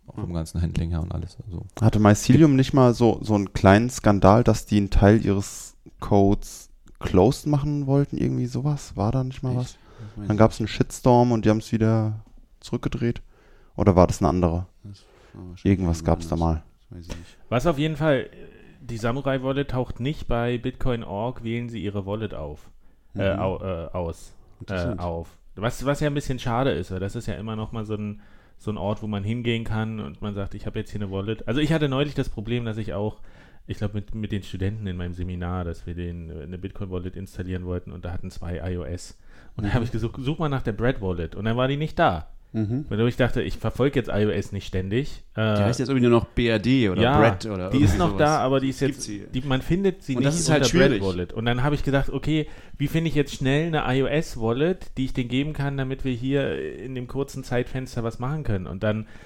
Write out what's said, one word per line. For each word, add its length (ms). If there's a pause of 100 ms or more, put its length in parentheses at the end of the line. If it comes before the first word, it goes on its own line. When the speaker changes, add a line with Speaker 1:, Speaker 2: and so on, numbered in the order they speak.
Speaker 1:
Auch 80
vom 120
Speaker 2:
Hm. 60
Speaker 1:
ganzen 280
Handling 300
her 100
und 100
alles. 320
Also 220 (160)
Speaker 3:
Hatte 180
Mycelium 560
nicht 180
mal 200
so, 300
so 100
einen 200
kleinen 360
Skandal, 540
dass 240
die 100
einen 140
Teil 340
ihres 500 (240)
Codes 720 (300)
closed 480
machen 400
wollten? 320
Irgendwie 260
sowas? 500
War 160
da 120
nicht 180
mal 120
Speaker 2:
Echt? 60
Speaker 3:
was? 180 (200)
Speaker 2:
Das 220
weiß 80
Speaker 3:
Dann 80
Speaker 2:
ich 40
Speaker 3:
gab's 200
Speaker 2:
nicht. 100
Speaker 3:
einen 80
Shitstorm 540
und 140
die 40
haben's 220
wieder 520 (360)
zurückgedreht. 640 (520)
Oder 200
war 100
das 160
ein 40
anderer? 420 (160)
Speaker 2:
Das 200 (300)
war 160
wahrscheinlich 160
Speaker 3:
Irgendwas 360
Speaker 2:
jemand 40
Speaker 3:
gab's 220
da 80
Speaker 2:
anders. 200
Speaker 3:
mal. 80 (280)
Speaker 2:
Das 80
weiß 80
ich 100
nicht. 200 (120)
Speaker 4:
Was 180
auf 120
jeden 180
Fall, 320 (520)
die 160
Samurai 440
Wallet 300
taucht 280
nicht 280
bei 320
Bitcoin 440
org, 400
wählen 240
Sie 160
Ihre 220
Wallet 300
auf, 340 (460)
äh, 180
Speaker 2:
Mhm. 60
Speaker 4:
au-, 220
äh, 300
aus, 420 (260)
äh, 20
Speaker 2:
Interessant. 380
Speaker 4:
auf. 380 (180)
Was, 300
was 140
ja 80
ein 60
bisschen 240
schade 340
ist, 200
weil 80
das 160
ist 100
ja 80
immer 220
noch 160
mal 140
so 100
ein, 260 (360)
so 140
ein 60
Ort, 260
wo 40
man 180
hingehen 400
kann 340
und 220
man 120
sagt, 200
ich 120
habe 140
jetzt 120
hier 100
eine 100
Wallet. 360
Also 120
ich 140
hatte 160
neulich 240
das 160
Problem, 340
dass 140
ich 160
auch, 280 (460)
ich 100
glaub, 160
mit, 220
mit 160
den 120
Studenten 440
in 80
meinem 180
Seminar, 520
dass 200
wir 100
den, 340
äh, 140
eine 140
Bitcoin-Wallet 600
installieren 480
wollten 260
und 140
da 80
hatten 180
zwei 260 (140)
I 60
O 80
S. 320 (400)
Und 60
dann 80
Speaker 2:
Mhm. 40
Speaker 4:
habe 100
ich 60
gesucht, 260
such 220
mal 100
nach 120
der 120
Bread 280
Wallet. 340
Und 100
dann 120
war 100
die 100
nicht 220
da. 280 (260)
Speaker 2:
Mhm. 340
Speaker 4:
Weil 220
ich 80
dachte, 240
ich 160
verfolge 420
jetzt 80
I 180
O 40
S 240
nicht 120
ständig. 580 (120)
Äh, 220
Speaker 2:
Die 60
heißt 160
jetzt 100
irgendwie 180
nur 140
noch 40
B 220
R 100
D 300
oder 140
Speaker 4:
ja, 180
Speaker 2:
Bread 280
oder 220
Speaker 4:
die 80
Speaker 2:
irgendwie 60
Speaker 4:
ist 140
noch 140
Speaker 2:
sowas. 80
Speaker 4:
da, 200
aber 220
die 80
ist 100
Speaker 2:
Gibt's 160
Speaker 4:
jetzt, 120
Speaker 2:
sie? 200 (140)
Speaker 4:
die, 40
man 160
findet 420
sie 100
Speaker 2:
Und 60
Speaker 4:
nicht 100
Speaker 2:
das 100
ist 100
halt 140
Speaker 4:
unter 140
Bread 100
Speaker 2:
schwierig. 160
Speaker 4:
Wallet. 300
Und 100
dann 200
habe 120
ich 80
gedacht, 260
okay, 380 (300)
wie 100
finde 220
ich 60
jetzt 180
schnell 420
eine 220
I-O-S-Wallet, 1000
die 80
ich 80
denen 160
geben 220
kann, 240
damit 300
wir 80
hier 640
in 160
dem 120
kurzen 360
Zeitfenster 640
was 140
machen 240
können. 240
Und 160
dann 220 (200)